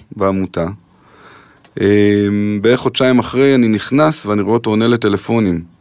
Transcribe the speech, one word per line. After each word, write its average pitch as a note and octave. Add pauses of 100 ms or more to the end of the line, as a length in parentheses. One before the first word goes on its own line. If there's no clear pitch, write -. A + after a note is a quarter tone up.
(160)
בעמותה. F#2+ (1120)
אמ, G2+
בערך A#2+
חודשיים B2+
אחרי C3+
אני B2
נכנס C#3
ואני G#2
רואה G2+
אותו A2+
עונה A2
לטלפונים. G#2 (180)